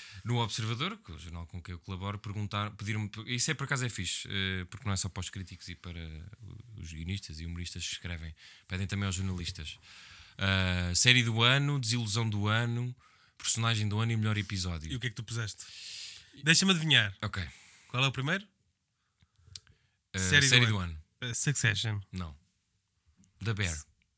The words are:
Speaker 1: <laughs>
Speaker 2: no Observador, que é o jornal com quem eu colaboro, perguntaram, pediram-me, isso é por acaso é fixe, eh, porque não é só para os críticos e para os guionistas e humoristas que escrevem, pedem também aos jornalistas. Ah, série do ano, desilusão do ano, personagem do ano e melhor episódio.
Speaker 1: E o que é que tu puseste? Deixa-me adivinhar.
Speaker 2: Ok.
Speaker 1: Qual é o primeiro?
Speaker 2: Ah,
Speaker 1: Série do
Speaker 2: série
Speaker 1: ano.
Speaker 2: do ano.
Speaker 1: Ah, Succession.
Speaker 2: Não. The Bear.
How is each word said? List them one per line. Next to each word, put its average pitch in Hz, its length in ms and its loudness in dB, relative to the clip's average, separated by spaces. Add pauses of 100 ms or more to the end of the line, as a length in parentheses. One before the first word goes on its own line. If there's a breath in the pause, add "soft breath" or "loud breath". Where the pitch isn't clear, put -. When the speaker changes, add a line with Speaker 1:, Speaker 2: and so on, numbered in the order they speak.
Speaker 1:
<laughs> - 220 -18
Speaker 2:
no 120 140 0
Observador, 117 600 -2
que - 140 -18
é 78 40 -12
o 76 40 -14
jornal 85 280 -12
com 90 140 -12
quem 90 120 -12
eu 85 60 -12
colaboro, 98 400 -8
perguntaram, 104 560 -6
pediram-me, 107 340 -4 (180)
isso 123 240 2
é - 20 2
por 139 120 -6
acaso 127 200 -2
é 120 40 -2
fixe, - 400 -4
eh, 95 400 -2
porque - 160 -10
não 101 80 0
é 92 40 2
só 95 120 2
para 92 120 -10
os - 80 -6
críticos 92 380 -14
e 90 80 -10
para 85 240 -12 (800)
os 82 140 -12
guionistas 80 480 -8
e 85 60 -10
humoristas 85 420 -8
que - 60 -6
escrevem, 82 400 -10 (340 loud breath)
pedem 95 200 -4
também 101 180 -2
aos 95 100 -2
jornalistas. 90 640 -6 (600 loud breath)
Ah, 92 580 2
série 123 280 8
do 113 200 2
ano, 143 360 4
desilusão 117 500 0
do 104 180 0
ano, 120 480 0 (420 soft breath)
personagem 113 520 0
do 104 100 0
ano 113 140 2
e 113 40 2
melhor 107 200 2
episódio. 90 540 -2
Speaker 1:
E 139 40 -4
o 123 40 -4
que 127 80 -6
é - 20 -2
que - 60 -16
tu 120 80 -10
puseste? 117 420 -6 (800 loud breath)
Deixa-me 165 280 8
adivinhar. 143 500 6
Speaker 2:
Ok. 98 240 -4 (440 loud breath)
Speaker 1:
Qual 127 140 0
é 139 40 2
o 131 40 0
primeiro? 165 360 -4 (1700 soft breath)
Speaker 2:
Ah, 95 60 -4
Speaker 1:
Série 139 260 6
do 135 40 12
Speaker 2:
série 123 160 10
Speaker 1:
ano. 110 80 2
Speaker 2:
do 101 60 2
ano. 82 180 -4 (240)
Speaker 1:
Ah, 120 120 -6
Succession. 110 640 2 (120)
Speaker 2:
Não. 85 240 -8 (1080)
The 110 100 0
Bear. 90 240 0 (400)